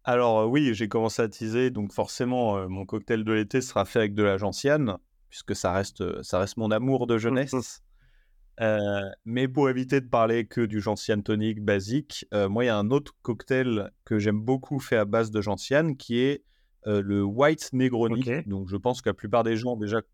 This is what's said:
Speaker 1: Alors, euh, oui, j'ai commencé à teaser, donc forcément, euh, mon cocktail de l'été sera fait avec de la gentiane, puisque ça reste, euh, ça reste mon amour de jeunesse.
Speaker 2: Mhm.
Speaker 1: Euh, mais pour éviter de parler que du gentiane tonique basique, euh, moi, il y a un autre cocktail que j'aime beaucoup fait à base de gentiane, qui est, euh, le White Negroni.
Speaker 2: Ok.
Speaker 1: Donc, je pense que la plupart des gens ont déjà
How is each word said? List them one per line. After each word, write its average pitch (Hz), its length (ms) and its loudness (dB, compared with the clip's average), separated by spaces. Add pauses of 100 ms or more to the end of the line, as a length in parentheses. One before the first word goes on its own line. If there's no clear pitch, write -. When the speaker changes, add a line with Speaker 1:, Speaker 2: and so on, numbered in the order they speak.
Speaker 1:
Alors, 120 360 4
euh, 107 60 4
oui, 131 280 2
j'ai 104 140 -2
commencé 113 340 0
à 113 60 2
teaser, 117 440 0
donc 104 200 -6
forcément, 120 680 -2
euh, 95 100 -4
mon 95 180 -6
cocktail 110 380 -2
de 110 100 0
l'été 107 280 0
sera 104 220 -2
fait 117 160 0
avec 104 140 0
de 104 100 2
la 98 140 4
gentiane, 107 600 0 (320)
puisque - 260 -8
ça 90 180 0
reste, 98 280 -2
euh, 85 220 -4
ça - 160 -2
reste 98 180 -2
mon 110 140 0
amour 120 360 2
de 117 100 2
jeunesse. 131 360 0
Speaker 2:
Mhm. 131 80 0 (960)
Speaker 1:
Euh, 101 500 0 (160)
mais 127 220 0
pour 131 220 2
éviter 131 320 0
de 127 60 -14
parler 113 400 2
que - 140 -4
du 107 200 0
gentiane 104 420 0
tonique 107 400 -2
basique, 104 720 -2
euh, 101 160 2
moi, 117 140 0
il 127 40 2
y - 20 2
a 107 80 2
un 104 120 0
autre 143 320 0
cocktail 120 720 -2 (120)
que 110 140 0
j'aime 104 220 2
beaucoup 131 400 -2
fait 123 180 0
à 104 80 4
base 110 240 0
de 104 120 0
gentiane, 135 540 0
qui 120 240 -4
est, 139 240 0 (440)
euh, 104 140 2
le 101 220 0
White 139 500 2
Negroni. 120 480 2
Speaker 2:
Ok. 127 260 -4
Speaker 1:
Donc, 98 200 -6
je 98 100 -4
pense 123 240 -2
que - 80 0
la 98 40 0
plupart 110 300 0
des 113 140 2
gens 123 160 -2
ont 113 40 -6
déjà 107 240 -2 (120)